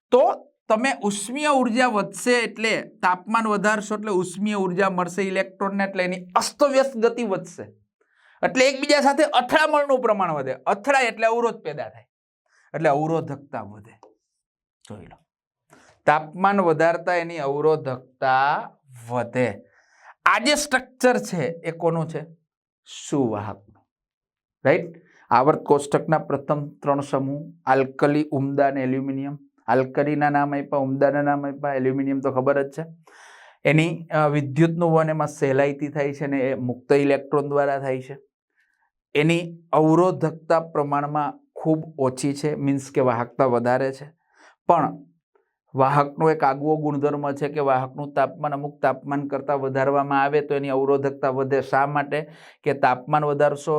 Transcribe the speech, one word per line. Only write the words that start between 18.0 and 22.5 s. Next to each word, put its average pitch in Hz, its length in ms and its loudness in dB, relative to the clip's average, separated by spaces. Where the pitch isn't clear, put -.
વધે. 120 560 -2
આ 190 140 4
જે 269 160 2
સ્ટ્રક્ચર 254 640 0
છે 196 240 -6
એ 165 300 -6
કોનું 165 360 -2
છે? 147 180 -10